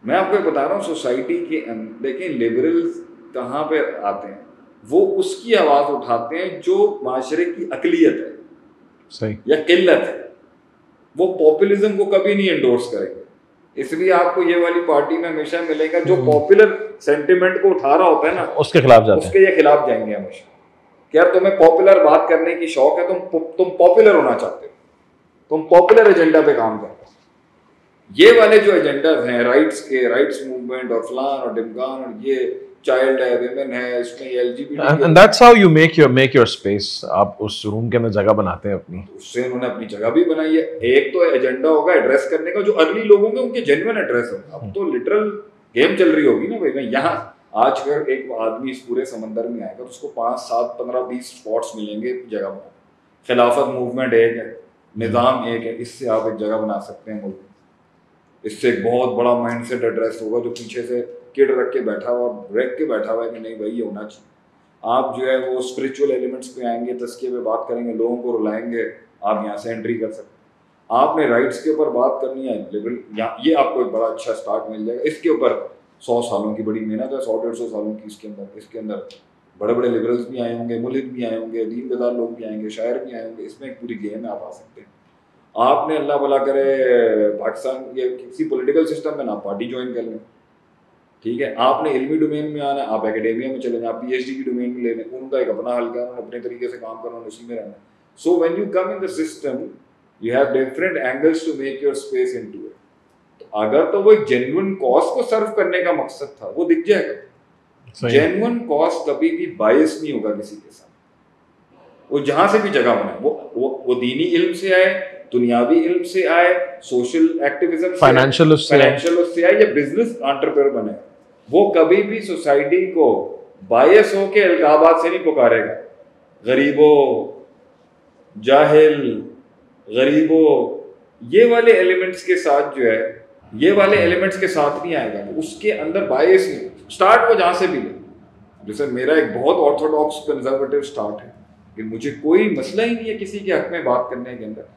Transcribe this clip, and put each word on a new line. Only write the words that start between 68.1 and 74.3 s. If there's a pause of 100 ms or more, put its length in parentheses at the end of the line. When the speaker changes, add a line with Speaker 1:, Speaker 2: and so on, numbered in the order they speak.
Speaker 1:
को
रुलाएंगे, (300)
आप
यहाँ
से
entry
कर
सकते
हैं।
आपने
rights
के
ऊपर
बात
करनी
है,
liberal,
या,
ये
आपको
एक
बड़ा
अच्छा